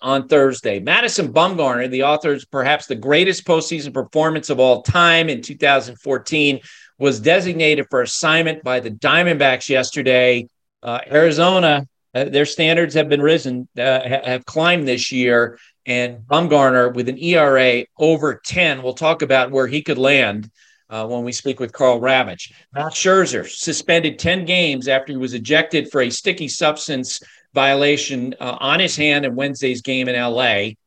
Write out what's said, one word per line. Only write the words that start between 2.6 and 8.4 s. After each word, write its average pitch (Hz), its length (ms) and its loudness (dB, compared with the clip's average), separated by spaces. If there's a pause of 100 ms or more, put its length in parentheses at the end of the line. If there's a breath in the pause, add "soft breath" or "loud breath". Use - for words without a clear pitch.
the 131 80 -6
greatest 156 500 0
postseason 160 480 -2
performance 156 560 -2
of 135 80 0
all 123 260 4
time 165 440 2
in 135 140 -6
two - 160 -14
thousand 127 400 0
fourteen, 143 640 -2 (360 loud breath)
was 135 220 0
designated 156 680 2
for 127 120 0
assignment 160 640 -2